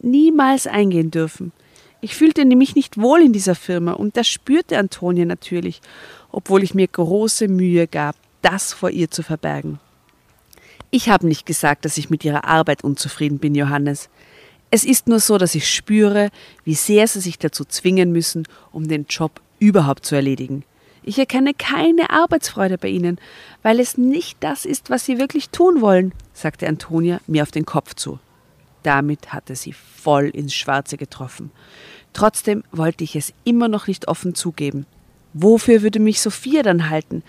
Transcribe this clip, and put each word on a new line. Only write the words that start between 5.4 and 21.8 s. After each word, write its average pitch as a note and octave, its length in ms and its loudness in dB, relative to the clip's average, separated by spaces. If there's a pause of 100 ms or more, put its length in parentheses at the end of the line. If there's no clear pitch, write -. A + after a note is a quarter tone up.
obwohl G3 300 0
ich F#3+ 140 -2
mir F#3+ 120 4
große G#3 600 -2
Mühe F3+ 400 2
gab, D3 280 -6 (300)
das F#3 280 0
vor F#3 180 -4
ihr F3 180 -2
zu - 140 -8
verbergen. D3+ 560 -6 (1120)
„Ich A#3+ 180 0
habe F#3+ 160 4
nicht D#3 220 -2
gesagt, D3+ 360 -2
dass D#3 140 -4
ich D3+ 140 -8
mit D#3 120 -2
Ihrer D3 220 -2
Arbeit D#3 380 0
unzufrieden C#3+ 560 -4
bin, D3 160 0
Johannes. C#3+ 520 -2 (600)
Es A3+ 140 2
ist B3 240 2
nur A3+ 120 4
so, G#3 200 2
dass F3+ 160 0
ich D3 120 -4
spüre, G#3 600 2 (340)
wie D#3 120 -2
sehr G#3 320 4
Sie G#3 140 -6
sich F3+ 180 -8
dazu D3 260 -6
zwingen F#3 460 0
müssen, E3 360 -2 (240)
um D#3 160 -8
den D3+ 220 -4
Job - 320 -6 (160)
überhaupt F3+ 480 2
zu D3+ 100 -4
erledigen. C3+ 480 -4 (380)
Ich - 160 -6
erkenne C4+ 380 0
keine E4 560 0